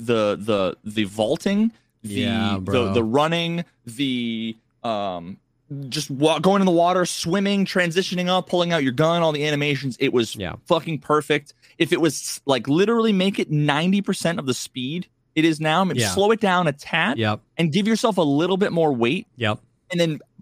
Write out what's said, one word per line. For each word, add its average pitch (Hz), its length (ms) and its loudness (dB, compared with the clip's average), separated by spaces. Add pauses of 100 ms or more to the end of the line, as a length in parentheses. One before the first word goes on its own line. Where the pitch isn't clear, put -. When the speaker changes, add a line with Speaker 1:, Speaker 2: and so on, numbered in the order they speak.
Speaker 1:
the, 107 340 2
the, 101 440 0
the 107 200 -2
vaulting, 160 680 0 (300)
the, - 120 -10
Speaker 2:
Yeah, 220 400 -2
Speaker 1:
the, 95 60 -4
Speaker 2:
bro. 98 320 0
Speaker 1:
the 117 120 2
running, 170 600 0 (220)
the, 117 680 -4 (260)
um, 98 540 -6 (520)
just 147 220 -6
wa-, 151 300 2
going 196 220 4
in 190 40 4
the 185 60 4
water, 175 340 2
swimming, 196 600 0
transitioning 180 600 -2
up, 185 200 0
pulling 175 240 0
out 165 100 2
your 131 100 0
gun, 165 300 2
all 160 100 2
the 147 140 -2
animations. 143 540 -2
It 135 120 2
was 117 240 0
Speaker 2:
Yeah. 90 180 -8 (120)
Speaker 1:
fucking 160 340 0
perfect. 151 540 -2 (240)
If 165 140 2
it 160 80 2
was, - 460 0
like, 127 220 2
literally 214 440 4
make 190 260 2
it 202 120 -2
ninety 151 520 2
percent 175 380 -2
of 143 60 -8
the 127 80 0
speed 135 520 -8 (280)
it 156 100 2
is 156 160 2
now, 156 240 2
maybe 170 160 -2
Speaker 2:
Yeah. 107 100 0
Speaker 1:
slow 196 200 2
it 220 100 2
down 180 280 2
a 139 40 2
tad 165 460 -2
Speaker 2:
Yep. 107 220 0 (160)
Speaker 1:
and 165 160 0
give 202 160 2
yourself 220 300 0
a 180 40 4
little 160 340 2
bit 185 160 0
more 165 200 2
weight. 120 340 0 (100)
Speaker 2:
Yep. 107 220 -2 (320)
Speaker 1:
And 175 100 -2
then 160 200 0 (220)